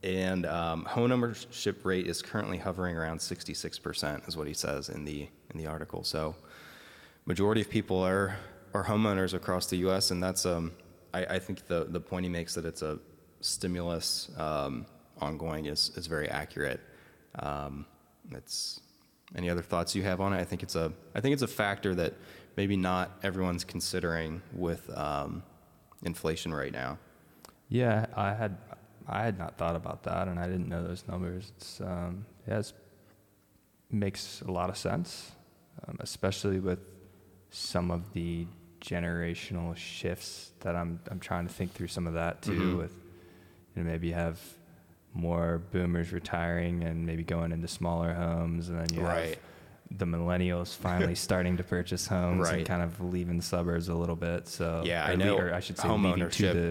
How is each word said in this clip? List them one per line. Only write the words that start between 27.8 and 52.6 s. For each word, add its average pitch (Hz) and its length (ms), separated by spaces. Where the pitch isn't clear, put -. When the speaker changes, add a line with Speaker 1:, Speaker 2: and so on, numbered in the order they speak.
Speaker 2:
I 101 180
had, 107 240
I - 160
had 110 140
not 85 200
thought 85 180
about 85 280
that, 87 240
and 87 120
I 87 60
didn't 90 240
know 85 180
those 87 200
numbers. 90 500
It's, - 240
um, 90 440
yeah, 104 120
it's, - 140
makes - 500
a 92 100
lot 90 180
of 95 80
sense, - 540
um, - 120
especially 95 600
with 90 200
some - 400
of 87 220
the 85 320
generational 85 920
shifts - 760
that 87 140
I'm, 85 240
I'm 92 100
trying 87 280
to 87 60
think 90 200
through 87 140
some 87 200
of 82 60
that 82 280
too, 107 100
Speaker 1:
Mm-hmm. 90 260
Speaker 2:
with, 82 160
you 90 80
know, 82 80
maybe 82 160
you 85 60
have 85 260
more 85 460
boomers 87 400
retiring 87 720
and 82 220
maybe 82 180
going 82 280
into 82 160
smaller 85 460
homes, 85 560
and 85 100
then 82 140
you 85 120
have 85 100
Speaker 1:
Right. 82 240
Speaker 2:
the 95 140
millennials 87 680
finally 90 400
Speaker 1:
<laughs> - 120
Speaker 2:
starting 90 300
to 90 60
purchase 90 440
homes 90 420
and 80 80
Speaker 1:
Right. 82 80